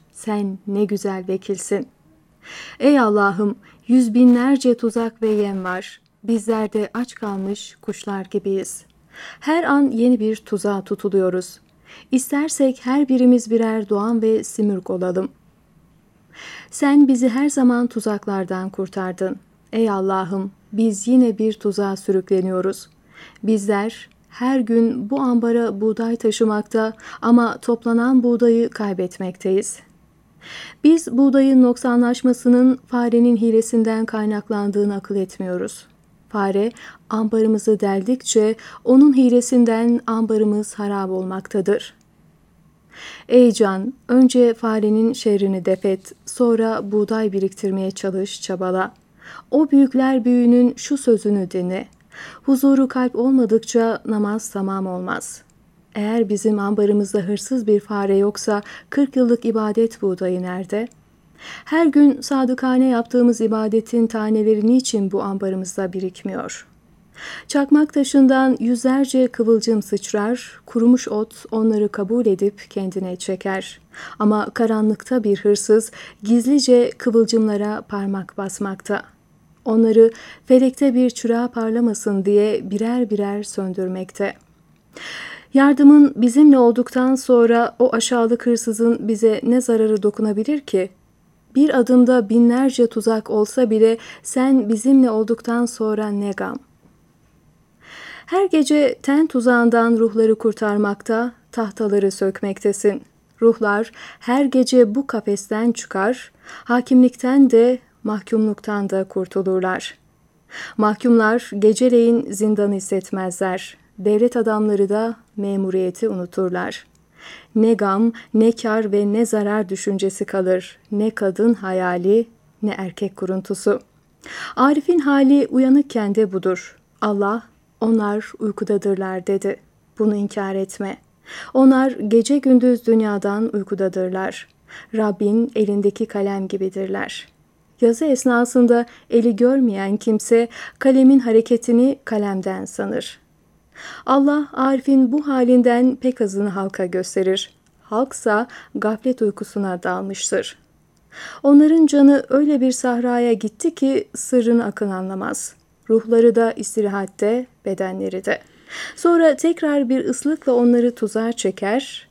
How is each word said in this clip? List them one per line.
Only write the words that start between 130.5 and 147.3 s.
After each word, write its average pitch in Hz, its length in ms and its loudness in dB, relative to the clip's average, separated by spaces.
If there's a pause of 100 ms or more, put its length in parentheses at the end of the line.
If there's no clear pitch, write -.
etme. 196 420 -8 (580)
Onlar 262 360 4
gece 226 480 0
gündüz 247 480 2
dünyadan 214 680 0
uykudadırlar. 190 960 -6 (460)
Rabbin 214 600 0
elindeki 202 520 -2
kalem 196 420 -6
gibidirler. 190 800 -8 (520)
Yazı 233 240 2
esnasında 240 800 2 (240)
eli 233 260 2
görmeyen 220 600 0
kimse 226 520 0 (300)
kalemin 269 400 6
hareketini 240 840 2
kalemden 196 600 -6
sanır. - 580 -10 (840)
Allah 285 460 2
Arif'in 262 600 2
bu 294 160 -2
halinden 247 680 2
pek 254 240 -4
azını 202 280 -4
halka 190 380 -6
gösterir. 185 680 -4 (280)